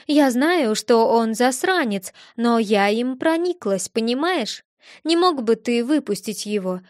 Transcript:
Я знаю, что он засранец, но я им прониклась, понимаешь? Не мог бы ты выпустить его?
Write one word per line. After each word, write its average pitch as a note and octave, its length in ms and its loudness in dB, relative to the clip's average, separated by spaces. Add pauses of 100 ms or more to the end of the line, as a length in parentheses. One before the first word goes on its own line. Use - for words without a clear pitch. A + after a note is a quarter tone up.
Я C#4+ 240 4
знаю, C#4 420 2
что A3+ 340 2
он A3+ 280 2
засранец, B3+ 760 -2 (220)
но A#3 220 2
я G3+ 320 2
им B3 300 -2
прониклась, E4 680 -2
понимаешь? B3+ 800 -4 (380)
Не D#4+ 120 0
мог E4+ 280 0
бы A3 120 2
ты A#3 280 -2
выпустить A#3+ 640 -4
его? F#3 440 -4